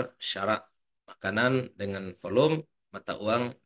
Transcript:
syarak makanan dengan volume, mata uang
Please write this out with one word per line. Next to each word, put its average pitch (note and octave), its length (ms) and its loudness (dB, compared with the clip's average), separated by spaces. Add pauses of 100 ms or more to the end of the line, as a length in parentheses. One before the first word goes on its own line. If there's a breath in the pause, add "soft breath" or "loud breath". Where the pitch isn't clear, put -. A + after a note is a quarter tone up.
(300)
syarak G2 320 0 (480)
makanan A2 420 0 (280)
dengan G2 240 -4 (180)
volume, D3 400 4 (320)
mata G2 240 -8
uang A2 240 2 (240)